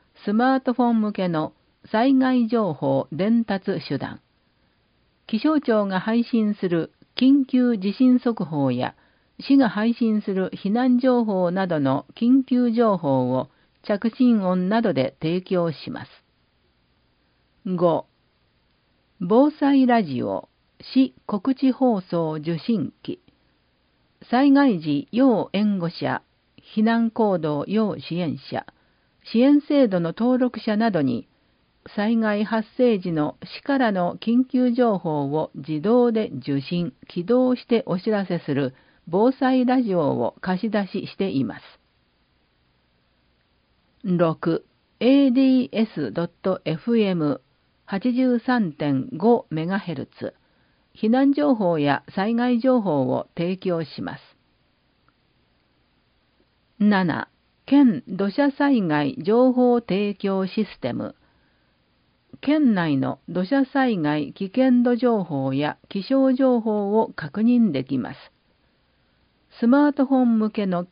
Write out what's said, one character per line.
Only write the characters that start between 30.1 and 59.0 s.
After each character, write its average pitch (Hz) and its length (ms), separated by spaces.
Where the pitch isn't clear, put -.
登 247 220
録 247 220
者 214 180
な 226 140
ど 170 100
に、 123 260
災 220 220
害 214 260
発 220 320
生 240 240
時 180 120
の 151 320
市 - 200
か 277 140
ら 247 140
の 180 260
緊 240 260
急 254 280
情 233 260
報 151 300
を 151 280
自 151 260
動 240 300
で 220 180
受 139 320
信、 175 320
起 175 160
動 247 320
し - 100
て 226 200
お 185 140
知 - 100
ら 202 160
せ 175 140
す 156 140
る 131 200
防 202 240
災 262 340
ラ 254 160
ジ 202 140
オ 151 160
を 120 300
貸 185 200
し 226 80
出 208 180
し - 200
し - 100
て 196 120
い 135 160
ま 98 140
す。 - 40
六、 170 600
エ 277 280
ー 247 60
デ 262 80
ィ 262 280
ー - 20
エ 214 220
ス 135 180
ド 165 140
ッ 170 40
ト 185 240
エ 160 100
フ 233 220
エ 196 180
ム 147 260
八 202 280
十 247 260
三 226 340
点 139 400
五 208 360
メ 160 160
ガ 190 140
ヘ 170 160
ル 123 120
ツ、 - 260
避 - 160
難 269 220
情 285 240
報 175 240
や 143 240
災 208 220
害 247 240
情 254 220
報 156 220
を 131 240
提 175 200
供 170 280
し - 160
ま 117 160
す。 - 40
七、 196 500
県 262 420
土 196 220
砂 277 220
災 277 300
害 147 420